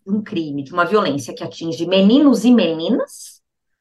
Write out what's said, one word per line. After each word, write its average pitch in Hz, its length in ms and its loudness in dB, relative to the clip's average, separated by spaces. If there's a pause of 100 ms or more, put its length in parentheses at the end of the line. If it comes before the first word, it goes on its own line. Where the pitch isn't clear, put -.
um 208 160 -4
crime, 147 400 -8
de 135 100 -20
uma 175 140 -2
violência 170 480 -2
que 170 100 -12
atinge 165 420 -8
meninos 202 560 4
e 247 80 4
meninas, 196 920 -2 (380)